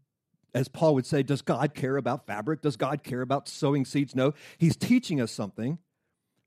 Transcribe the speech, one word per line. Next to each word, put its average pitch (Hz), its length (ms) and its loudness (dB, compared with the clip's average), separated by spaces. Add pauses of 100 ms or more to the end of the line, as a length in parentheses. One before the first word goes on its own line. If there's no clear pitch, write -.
(540)
as 127 140 0
Paul - 260 4
would 131 120 2
say, 143 160 2
"Does 135 180 0
God 147 340 0
care 131 220 -2
about 123 300 -2
fabric? 143 340 -4
Does 147 160 0
God 143 260 -2
care 127 200 -6
about 135 260 -2
sowing 139 360 0
seeds?" 143 300 -2
No, 131 200 2 (240)
he's 160 180 4
teaching 240 440 2
us 113 120 -2
something 117 460 -6 (680)